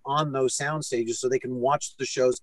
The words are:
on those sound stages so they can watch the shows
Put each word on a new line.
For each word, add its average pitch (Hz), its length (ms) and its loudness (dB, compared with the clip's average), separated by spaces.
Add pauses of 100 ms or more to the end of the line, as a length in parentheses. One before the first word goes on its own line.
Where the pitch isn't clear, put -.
on 147 260 0
those 131 240 2
sound 147 260 -2
stages 117 380 -2
so 127 80 -2
they 127 100 2
can 127 180 -4
watch 135 420 0
the 131 80 -4
shows 127 360 2